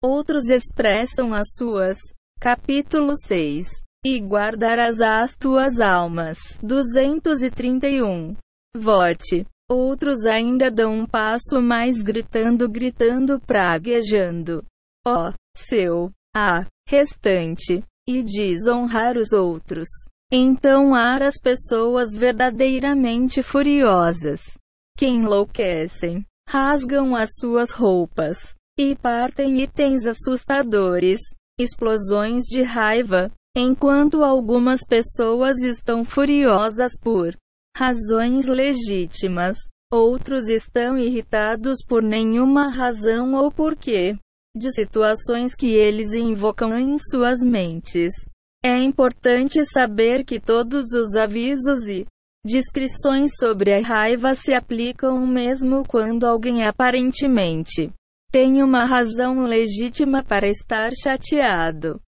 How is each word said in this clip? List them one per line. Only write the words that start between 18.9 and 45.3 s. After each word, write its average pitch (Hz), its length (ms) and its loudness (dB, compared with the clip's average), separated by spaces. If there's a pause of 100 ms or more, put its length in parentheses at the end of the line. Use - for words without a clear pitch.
os 220 140 -2
outros. 175 560 -2 (440)
Então 269 600 4
há 240 240 2
as 277 200 0
pessoas 240 760 0
verdadeiramente 254 1300 0
furiosas, 185 1000 2 (560)
que 277 100 0
enlouquecem, 202 1160 -2 (240)
rasgam 269 680 0
as 220 240 -2
suas 240 320 0
roupas, 180 840 -2 (240)
e 277 180 0
partem 254 640 -2
itens 269 460 0
assustadores, 220 1120 0 (380)
explosões 220 880 -2
de 254 180 0
raiva, 220 680 0 (260)
enquanto 277 640 2
algumas 254 640 2
pessoas 247 760 0
estão 233 420 -2
furiosas 247 960 2
por 180 360 -2 (420)
razões 240 680 0
legítimas, 202 1120 -2 (360)
outros 240 560 2
estão 240 500 -2
irritados 226 880 -2
por 226 160 2
nenhuma 233 640 2
razão 247 680 -2
ou 285 160 2
porquê, 233 680 -2 (420)
de 247 140 -4
situações 220 840 -2